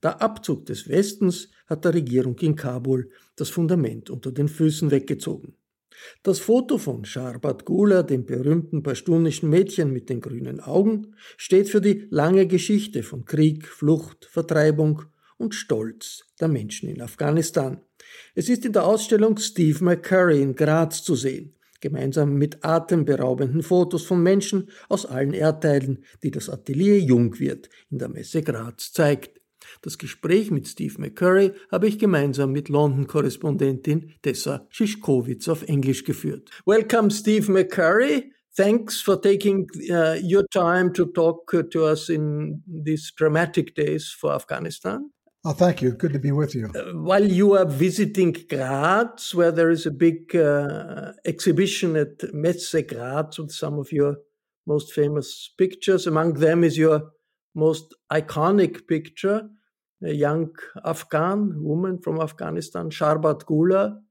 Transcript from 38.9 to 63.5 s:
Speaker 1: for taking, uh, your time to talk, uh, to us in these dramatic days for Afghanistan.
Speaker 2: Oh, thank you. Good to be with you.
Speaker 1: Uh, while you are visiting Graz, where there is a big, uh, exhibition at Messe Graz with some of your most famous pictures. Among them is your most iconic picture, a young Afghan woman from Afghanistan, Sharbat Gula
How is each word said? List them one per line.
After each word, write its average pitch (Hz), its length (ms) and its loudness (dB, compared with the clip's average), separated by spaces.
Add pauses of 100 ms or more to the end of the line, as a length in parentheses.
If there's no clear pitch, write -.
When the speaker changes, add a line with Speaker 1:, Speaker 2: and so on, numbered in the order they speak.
Speaker 1:
for 190 200 2
taking, 196 480 2 (220)
uh, 165 320 2
your 196 300 2
time 180 400 2
to 180 140 0
talk, 165 460 -2
uh, 165 100 2
to 160 220 0
us 156 240 0
in 151 540 -4 (220)
these 156 320 -6
dramatic 156 580 0
days 151 340 -4
for - 240 -6
Afghanistan. 185 760 -8 (340)
Speaker 2:
Oh, 160 80 -4
thank 175 300 2
you. 127 80 2
Good 143 220 -4
to 143 80 -4
be 143 100 -2
with 143 240 -2
you. 110 200 -6
Speaker 1:
Uh, - 180 -10
while 180 320 2
you 196 320 6
are 185 80 6
visiting 175 720 0 (120)
Graz, 151 840 -2
where 170 160 4
there 165 200 4
is 165 160 0
a 156 40 -2
big, 165 460 0
uh, 147 760 0 (120)
exhibition 175 720 0
at - 360 -4
Messe 170 440 -4 (120)
Graz 135 500 -6
with 151 120 -12
some 147 280 -8
of 139 120 -10
your 143 260 0 (500)
most 147 260 -2
famous 147 680 -4
pictures. 185 480 0
Among 160 280 0
them 160 280 4
is 156 160 2
your 156 320 2 (440)
most 156 400 -2 (180)
iconic 160 760 0
picture, 196 600 -4 (560)
a 160 80 -6
young 151 380 0 (340)
Afghan 165 800 -2
woman 175 380 -2
from 160 200 -4
Afghanistan, 160 720 -6
Sharbat 156 560 0
Gula 190 520 2 (120)